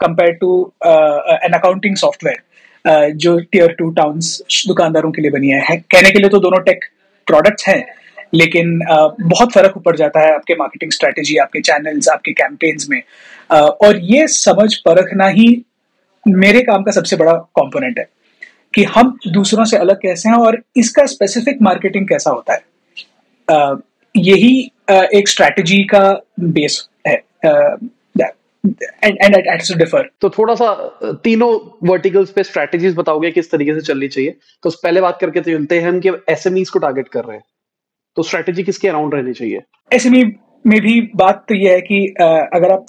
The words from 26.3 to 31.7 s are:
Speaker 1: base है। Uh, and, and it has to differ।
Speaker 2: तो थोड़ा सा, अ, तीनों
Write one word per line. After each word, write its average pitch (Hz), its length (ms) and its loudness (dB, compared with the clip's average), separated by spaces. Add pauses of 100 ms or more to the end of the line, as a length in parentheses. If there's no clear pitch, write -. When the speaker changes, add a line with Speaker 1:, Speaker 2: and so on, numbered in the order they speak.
Speaker 1:
base 147 480 -4 (180)
है। 147 160 -2 (220)
Uh, 147 320 2 (1300)
and, 202 60 2 (120)
and 202 80 6
it 190 100 4 (140)
has 170 160 -8
to 170 80 -4
differ। 156 240 0 (160)
Speaker 2:
तो 196 100 0
थोड़ा 220 240 0
सा, 240 100 -2
अ, - 480 -6 (120)
तीनों 226 520 -2 (120)